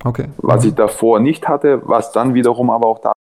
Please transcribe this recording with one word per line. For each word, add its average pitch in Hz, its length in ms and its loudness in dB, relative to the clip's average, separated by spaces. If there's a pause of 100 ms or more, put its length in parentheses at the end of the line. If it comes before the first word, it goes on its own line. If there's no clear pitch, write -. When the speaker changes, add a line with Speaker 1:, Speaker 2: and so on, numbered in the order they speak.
Speaker 1:
Okay. 123 220 -4 (120)
Speaker 2:
was - 260 2
Speaker 1:
Mhm. 113 60 4
Speaker 2:
ich - 60 -4
davor 110 460 2
nicht 151 260 0
hatte, 143 380 0
was - 260 -2
dann 123 220 0
wiederum 120 380 0
aber 117 160 0
auch 113 120 -2
daran 110 140 -2 (140)